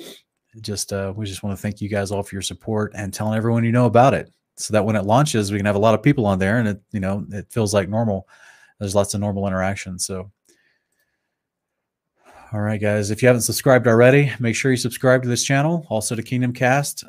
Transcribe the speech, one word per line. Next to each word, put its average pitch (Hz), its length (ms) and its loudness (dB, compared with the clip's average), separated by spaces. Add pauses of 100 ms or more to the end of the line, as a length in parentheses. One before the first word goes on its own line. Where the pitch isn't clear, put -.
(600)
just, 104 320 -8
uh, 98 220 -4
we 110 100 -6
just 95 160 -10
wanna 101 160 -6
thank 104 240 -6
you 104 80 -6
guys 101 220 -2
all 101 100 -2
for - 140 -12
your 95 80 -8
support 107 520 -4
and 101 160 -8
telling 107 240 -4
everyone 117 280 0
you 117 80 0
know 123 160 4
about 117 260 6
it, - 180 -6 (260)
so - 160 -6
that 101 120 2
when 110 100 0
it 98 100 -2
launches, 110 460 2
we 104 60 -2
can 98 80 -2
have 104 100 0
a 101 40 0
lot 107 160 4
of - 80 -6
people 139 240 2
on 98 100 2
there, 98 220 0
and 113 80 0
it, 101 140 -4 (100)
you 107 80 -6
know, 95 320 -4
it 101 200 -14
feels 104 220 -2
like 98 160 0
normal. 107 380 -2 (500)
There's 98 180 -6
lots 101 200 2
of 101 40 -2
normal 101 280 -2
interaction. 95 500 -4
So, 95 340 -10 (2250)
all 104 80 -4
right, 107 180 -2
guys, 104 320 -2
if 104 100 -4
you 123 60 6
haven't 123 140 4
subscribed 120 460 2
already, 127 520 6
make 117 160 -2
sure 135 160 0
you 127 60 2
subscribe 127 440 0
to 123 60 -6
this 120 160 -2
channel, 151 460 0
also 110 260 -4
to 110 80 -6
Kingdom 123 300 -2
Cast, 131 560 0